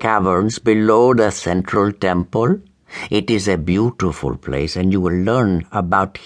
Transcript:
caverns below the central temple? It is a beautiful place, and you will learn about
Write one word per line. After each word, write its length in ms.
caverns 540
below 540
the 160
central 520
temple? 640
It 200
is 200
a 80
beautiful 640
place, 400
and 160
you 80
will 180
learn 420
about 520